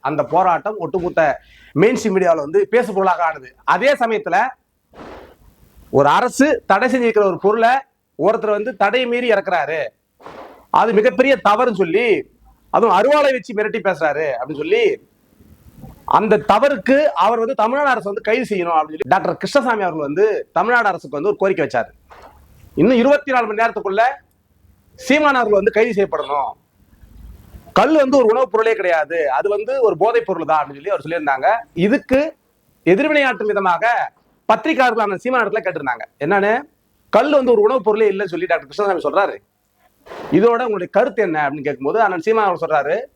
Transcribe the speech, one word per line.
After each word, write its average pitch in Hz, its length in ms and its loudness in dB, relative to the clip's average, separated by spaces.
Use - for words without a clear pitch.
அந்த 147 120 -4
போராட்டம் 185 500 0
ஒட்டுமொத்த 170 380 -2
மெயின்ஸ்ட்ரீம் 220 340 2
மீடியாவுல 165 300 0
வந்து 175 160 0
பேசு 226 220 0
பொருளாக 180 320 0
ஆனது. 135 220 -10
அதே 220 160 2
சமயத்துல 214 360 -2
ஒரு 139 100 4
அரசு 247 280 0
தடை 208 220 2
செஞ்சிருக்கிற 226 400 2
ஒரு 165 140 -8
பொருளை 226 260 2
ஒருத்தர் 214 320 0
வந்து 220 140 -6
தடையை 240 280 0
மீறி 240 240 -4
இறக்குறாரு, 165 460 -2
அது 214 180 2
மிகப்பெரிய 254 360 2
தவறுன்னு 220 340 2
சொல்லி, 185 240 0
அதுவும் 202 220 4
அருவாளை 277 360 4
வச்சு 240 240 -8
மிரட்டி 214 300 -4
பேசுறாரு 156 400 -2
அப்படின்னு 139 240 -8
சொல்லி 202 220 0
அந்த 202 220 2
தவறுக்கு 247 480 2
அவர் 226 180 0
வந்து 240 180 -4
தமிழ்நாடு 269 320 0
அரசு 202 180 -4
வந்து - 160 -10
கைது 233 220 0
செய்யணும் 170 300 0
அப்படின்னு 156 200 -4
சொல்லி 160 140 0
டாக்டர் 180 300 0
கிருஷ்ணசாமி 226 420 0
அவர்கள் 160 220 -4
வந்து 156 180 0
தமிழ்நாடு 220 340 2
அரசுக்கு 156 260 -8
வந்து 160 140 -2
ஒரு 202 120 -2
கோரிக்கை 190 220 0
வச்சாரு. 123 260 -2
இன்னும் 233 220 4
இருபத்தி 277 320 2
நாலு 240 140 0
மணி 214 120 -4
நேரத்துக்குள்ள 208 420 0
சீமான் 285 420 2
அவர்கள் 208 200 2
வந்து 208 160 -2
கைது 233 220 0
செய்யப்படணும், 143 520 -4
கல் 269 240 4
வந்து 269 180 2
ஒரு 226 120 4
உணவுப் 254 220 0
பொருளே 220 260 2
கிடையாது, 165 400 0
அது 160 180 0
வந்து 214 180 -4
ஒரு 190 160 2
போதைப் 233 260 0
பொருள் 165 220 -4
தான் 156 100 2
அப்படின்னு 139 200 -8
சொல்லி 185 140 -6
அவர் 135 120 -6
சொல்லியிருந்தாங்க. 151 420 -2
இதுக்கு 262 340 0
எதிர்வினையாற்றும் 254 600 0
விதமாக 196 420 0
பத்திரிகையாளர்கள் 247 540 0
அந்த 196 180 -4
சீமான் 247 200 0
இடத்துல 202 200 -4
கேட்டிருந்தாங்க, 139 420 -6
என்னன்னு, 196 260 2
கல் 269 220 4
வந்து 254 180 4
ஒரு 208 120 4
உணவுப் 247 200 0
பொருளே 214 240 2
இல்லைன்னு 190 220 -6
சொல்லி 175 180 -4
டாக்டர் 143 180 -4
கிருஷ்ணசாமி 190 360 -2
சொல்றாரு, 151 300 0
இதோட 233 300 4
உங்களுடைய 185 300 -6
கருத்து 254 280 0
என்ன 160 200 -2
அப்படின்னு 139 240 -6
கேட்கும்போது 139 340 -4
அண்ணன் 180 240 -2
சீமான் 214 220 2
அவர் 160 160 -4
சொல்றாரு 147 320 0